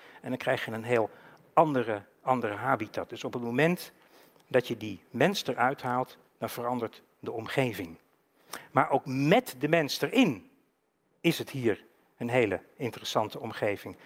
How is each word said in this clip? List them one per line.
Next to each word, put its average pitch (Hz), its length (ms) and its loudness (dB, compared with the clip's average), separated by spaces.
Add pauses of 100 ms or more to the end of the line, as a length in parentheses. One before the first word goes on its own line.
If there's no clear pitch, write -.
(220)
En 123 80 -8
dan 123 80 -4
krijg 127 280 -2
je - 60 -8
een 113 120 -6
heel 113 260 2 (440)
andere, 123 480 2 (200)
andere 120 320 0
habitat. 107 560 -2
Dus 117 140 -12
op 123 100 -8
het 123 100 -6
moment 143 480 2 (560)
dat 127 200 2
je 117 100 -4
die 101 320 -8
mens 165 380 0
eruit 127 340 0
haalt, 123 360 -2 (200)
dan 110 120 -4
verandert 120 540 -4 (160)
de 117 120 -8
omgeving. 107 640 -2 (760)
Maar 139 180 4
ook 135 160 2
met 147 540 2
de 143 80 0
mens 160 340 -2
erin 143 480 2 (720)
is 170 160 2
het 120 120 -8
hier 117 340 0 (340)
een 117 120 -4
hele 110 320 2 (140)
interessante 117 640 -4
omgeving. 104 640 -4